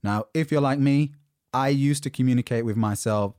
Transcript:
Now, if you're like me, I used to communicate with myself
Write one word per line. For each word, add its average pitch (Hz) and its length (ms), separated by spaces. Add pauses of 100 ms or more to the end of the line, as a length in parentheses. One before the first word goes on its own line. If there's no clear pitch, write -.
Now, 104 220 (100)
if 160 160
you're 147 100
like 139 160
me, 143 360 (380)
I 135 180
used 143 340
to 143 80
communicate 123 520
with 110 140
myself 104 600